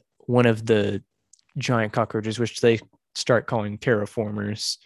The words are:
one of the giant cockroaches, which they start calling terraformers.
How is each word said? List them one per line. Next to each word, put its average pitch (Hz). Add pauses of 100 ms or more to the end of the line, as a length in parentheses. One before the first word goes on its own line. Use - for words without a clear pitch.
(200)
one 120
of 113
the 101 (540)
giant 113
cockroaches, 110
which -
they 117 (360)
start -
calling 104
terraformers. 104